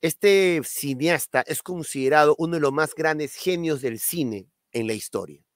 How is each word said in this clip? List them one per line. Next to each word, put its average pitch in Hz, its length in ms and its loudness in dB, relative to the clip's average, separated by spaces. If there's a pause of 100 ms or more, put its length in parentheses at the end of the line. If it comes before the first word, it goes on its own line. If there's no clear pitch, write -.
Este 185 600 4
cineasta 139 760 0
es - 220 -4
considerado 151 720 2
uno 165 200 -2
de - 20 0
los 143 120 2
más 151 220 -2
grandes 156 400 -2
genios 165 480 -2
del 120 160 -4
cine 113 500 -4 (240)
en 117 140 -2
la 110 80 -2
historia. 92 500 -8 (120)